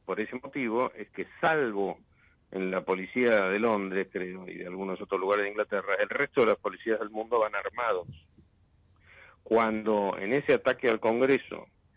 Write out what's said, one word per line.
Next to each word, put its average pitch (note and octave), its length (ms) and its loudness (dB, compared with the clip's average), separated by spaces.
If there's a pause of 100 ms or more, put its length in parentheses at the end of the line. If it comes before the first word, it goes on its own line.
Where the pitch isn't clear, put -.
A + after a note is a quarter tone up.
por F#2+ 160 -2
ese B2+ 220 -6
motivo, B2+ 540 -2
es A2 140 -12
que F#2+ 140 -8 (160)
salvo A#2 600 0 (500)
en F#2 220 -4
la F#2 120 0
policía G2+ 640 2
de G2+ 120 0
Londres, G2 500 0
creo, F2+ 380 -8
y E2+ 80 -12
de F2+ 100 -12
algunos F#2 340 -6
otros G2+ 200 -4
lugares G2+ 240 2
de G2+ 60 -4
Inglaterra, G2+ 500 -2
el G#2 80 0
resto C3+ 320 0
de A2+ 80 6
las G#2 100 4
policías G#2 400 -2
del G#2+ 120 -6
mundo A2+ 280 -2
van G#2+ 160 0
armados. G2+ 540 -2 (1300)
Cuando A2 760 2
en G2 140 -4
ese C#3+ 220 2
ataque B2+ 340 2
al A2+ 120 2
Congreso, B2 640 2 (300)